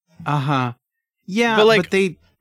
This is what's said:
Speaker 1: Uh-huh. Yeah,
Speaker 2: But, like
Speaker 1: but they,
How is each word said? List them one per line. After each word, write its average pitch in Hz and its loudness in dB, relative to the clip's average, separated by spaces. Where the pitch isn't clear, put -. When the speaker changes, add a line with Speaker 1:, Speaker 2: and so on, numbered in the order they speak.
Speaker 1:
Uh-huh. 135 -2
Yeah, 226 -2
Speaker 2:
But, 214 6
like 220 4
Speaker 1:
but - -10
they, 190 -2